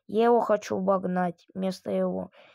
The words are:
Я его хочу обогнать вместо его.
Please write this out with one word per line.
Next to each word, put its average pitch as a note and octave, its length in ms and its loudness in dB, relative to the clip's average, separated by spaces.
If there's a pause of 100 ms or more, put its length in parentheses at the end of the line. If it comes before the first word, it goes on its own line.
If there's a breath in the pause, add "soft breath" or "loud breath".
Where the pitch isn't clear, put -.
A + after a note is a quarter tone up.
Я G#3+ 180 0
его A#3+ 140 6
хочу G#3 380 0
обогнать F#3 760 -2
вместо F#3+ 380 -6
его. F#3 400 -2 (240 soft breath)